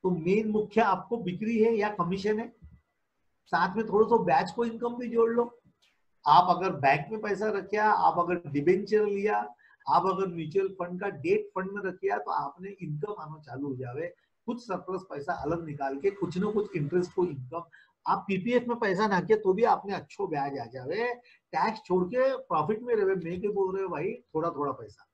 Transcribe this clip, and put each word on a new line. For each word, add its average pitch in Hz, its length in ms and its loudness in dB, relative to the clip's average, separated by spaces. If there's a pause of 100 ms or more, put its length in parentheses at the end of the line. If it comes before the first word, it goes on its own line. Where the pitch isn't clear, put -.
तो 185 60 2
main 190 400 2
मुख्य 208 300 2
आपको 202 360 0
बिक्री 214 460 -4
है 233 120 4
या 208 140 0
commission 196 520 -2
है, 240 80 -8 (1040)
साथ 180 240 2
में 220 100 0
थोड़ा 214 220 6
सा 233 140 6
batch 165 280 4
को 233 140 -2
income 240 320 -4
भी 240 120 -6
जोड़ 226 220 4
लो। 240 140 2 (840)
आप 175 300 8
अगर 185 140 0
bank 139 400 2
में 214 100 -6
पैसा 208 300 -2
रखा, 208 400 0
आप 170 280 4
अगर 170 320 -2
debenture 196 560 2
लिया, 202 320 0 (480)
आप 170 200 4
अगर 190 200 0
mutual 170 420 -2
fund 180 320 -8
का 202 80 -4
डेट 175 460 0
fund 190 160 -4
में 202 120 -8
रखा, 190 360 -4
तो 208 120 -8
आपने 151 400 -6 (120)
income 160 400 -8
आना 156 180 -14
चालू 139 280 -10
हो 131 80 -6
जावे। 127 380 -8 (320)
कुछ 233 160 -6
surplus 180 480 -6
पैसा 147 220 -6
अलग 165 340 -2
निकाल 139 340 -4
के 196 100 2
कुछ 180 280 -4
ना 214 120 0
कुछ 208 260 -2
interest 175 380 0
को 180 100 2
income, 160 380 -6 (440)
आप 190 220 0
पीपीएफ 233 400 2
में 233 100 -2
पैसा 202 280 2
ना 190 140 2
किया 214 180 4
तो 190 140 2
भी 208 120 2
आपने 202 300 0
अच्छो 180 320 -8
ब्याज 143 320 -4
आ 117 60 -8
जावे। 147 480 -4 (400)
Tax 202 340 0
छोड़ 180 180 4
के 254 320 2
profit 196 460 0
में 240 120 0
रहे। 190 200 2
मैं 175 260 -4
क्या 202 100 -2
बोल 190 240 0
रहे 190 100 -2
हो 175 60 -4
भाई, 170 220 -4 (220)
थोड़ा 160 160 0
थोड़ा 139 220 -4
पैसा 110 420 -14